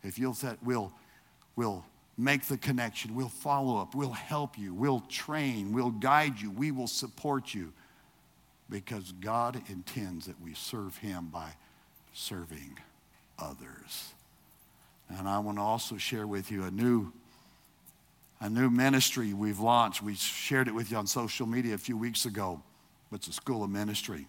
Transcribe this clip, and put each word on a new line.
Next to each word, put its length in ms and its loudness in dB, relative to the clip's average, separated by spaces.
If 160 -6
you'll 160 0
set, 280 -4
we'll, 280 2
we'll 300 0
make 280 4
the 120 0
connection. 580 0
We'll 140 -2
follow 480 2
up. 180 -2
We'll 180 0
help 440 -4
you. 160 -8
We'll 280 4
train. 720 -2
We'll 180 4
guide 500 4
you. 100 -4
We 200 0
will 160 -2
support 680 -2
you 220 -6
because 500 -8
God 480 0
intends 580 -6
that 140 -14
we 140 -12
serve 420 -8
him 300 -6
by 240 -8
serving 640 -10
others. 760 -12
And 180 -4
I 120 2
wanna 220 -2
also 360 0
share 280 -2
with 260 -4
you 100 -2
a 80 -4
new, 420 4
a 100 -6
new 220 6
ministry 640 4
we've 240 0
launched. 440 6
We 120 -2
shared 540 2
it 60 -2
with 180 -2
you 60 2
on 100 0
social 400 0
media 260 2
a 40 -2
few 180 -2
weeks 300 0
ago. 360 -2
It's 160 -8
a 60 -8
school 320 -2
of 60 -2
ministry. 580 -2